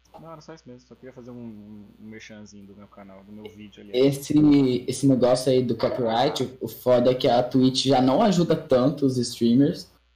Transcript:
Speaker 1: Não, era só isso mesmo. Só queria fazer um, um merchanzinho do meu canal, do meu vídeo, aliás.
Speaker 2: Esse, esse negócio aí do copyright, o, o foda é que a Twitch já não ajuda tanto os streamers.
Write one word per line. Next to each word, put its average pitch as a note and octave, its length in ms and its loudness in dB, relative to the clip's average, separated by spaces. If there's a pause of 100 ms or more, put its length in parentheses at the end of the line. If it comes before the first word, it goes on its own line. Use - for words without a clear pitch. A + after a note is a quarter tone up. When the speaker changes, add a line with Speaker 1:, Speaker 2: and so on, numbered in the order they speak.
(220)
Speaker 1:
Não, D#3+ 100 -20
era D#3 100 -20
só D#3+ 120 -20
isso D#3+ 140 -20
mesmo. B2 200 -20
Só A#2+ 60 -20
queria B2+ 180 -20
fazer B2 200 -20
um, G#2+ 560 -18 (120)
um G#2+ 60 -20
merchanzinho G#2+ 640 -20
do G2 80 -20
meu G2+ 120 -20
canal, G2 360 -20
do G2+ 80 -20
meu G#2+ 200 -18
vídeo, G#2 300 -20
aliás. B2+ 380 0
Speaker 2:
Esse, C#3+ 680 2
esse C3+ 200 -2
negócio B2 440 2
aí B2+ 120 2
do A#2 120 -4
copyright, B2 680 -2
o, - 220 -8
o - 20 -10
foda B2 420 0
é B2 60 2
que C#3 120 -2
a B2 140 2
Twitch C3 460 0
já C#3 120 2
não C3 220 2
ajuda F3 340 2
tanto C#3 520 0
os B2+ 100 -2
streamers. B2 760 0 (240)